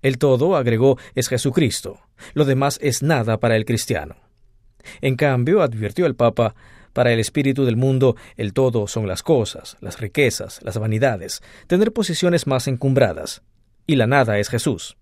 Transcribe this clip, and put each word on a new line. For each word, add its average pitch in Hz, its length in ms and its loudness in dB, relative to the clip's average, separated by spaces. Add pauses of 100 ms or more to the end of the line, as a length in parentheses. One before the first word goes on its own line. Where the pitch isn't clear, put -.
"El 135 160 0
todo", 147 380 2
agregó, 123 420 4 (160)
"es 127 140 -2
Jesucristo. 127 720 -2 (340)
Lo 151 100 0
demás 135 380 0
es 135 220 -2
nada 117 360 0
para 113 160 2
el 110 100 0
cristiano". 101 500 -4 (840)
En 135 140 0
cambio, 143 460 2
advirtió 113 460 -2
el 139 80 -2
Papa, 117 400 0 (380)
"para 123 180 2
el 113 80 2
espíritu 135 460 0
del 117 100 2
mundo, 131 400 2 (220)
el 107 160 -6
todo 120 340 0
son 110 180 -4
las 90 160 -6
cosas, - 600 -2
las - 180 -14
riquezas, 113 640 -2
las 95 160 -8
vanidades, 110 640 -2 (260)
tener 208 240 2
posiciones 175 560 0
más 131 220 -2
encumbradas, 127 720 0 (440)
y 156 100 2
la 113 120 4
nada 120 320 2
es 104 80 -2
Jesús. - 540 -4